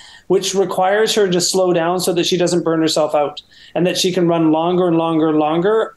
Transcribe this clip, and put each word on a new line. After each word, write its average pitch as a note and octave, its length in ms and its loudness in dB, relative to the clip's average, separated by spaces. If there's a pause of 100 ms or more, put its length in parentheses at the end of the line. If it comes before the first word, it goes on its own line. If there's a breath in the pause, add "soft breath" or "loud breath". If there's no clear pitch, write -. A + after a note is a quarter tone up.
(260 loud breath)
which F#3+ 280 0
requires G3 600 0
her G3+ 160 2
to F3 100 0
slow F#3 320 0
down F3 280 0
so F#3 120 -2
that E3+ 140 -2
she F#3 100 0
doesn't F3 280 0
burn E3 160 0
herself D#3 340 0
out, D3 260 -2 (360 loud breath)
and E3 100 0
that E3+ 100 -2
she F#3 140 0
can F3 160 0
run E3 240 2
longer F3 380 0
and E3 100 2
longer E3 300 0
and D3+ 100 0
longer F3 580 0